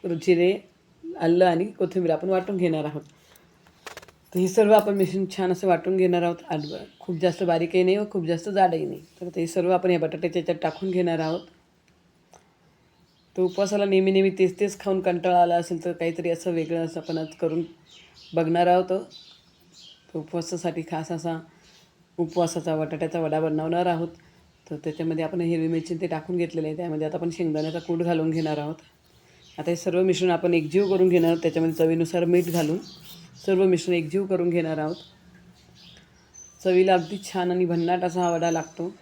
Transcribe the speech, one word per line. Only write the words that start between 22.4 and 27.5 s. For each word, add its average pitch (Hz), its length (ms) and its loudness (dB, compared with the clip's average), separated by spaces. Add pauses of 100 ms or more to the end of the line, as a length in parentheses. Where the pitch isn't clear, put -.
बटाट्याचा 156 440 -4
वडा 156 200 0
बनवणार 160 460 0
आहोत. 170 220 0 (640)
तर 156 60 -8
त्याच्यामध्ये 160 500 -4
आपण 175 160 -4
हिरवी 170 260 0
मिरची 165 280 -2
ते 170 120 -4
टाकून 165 300 -4
घेतलेलं 165 300 -4
आहे, 156 100 -6
त्यामध्ये 156 300 -4
आता 156 100 -6
आपण 170 120 -4
शेंगदाण्याचा 160 500 -4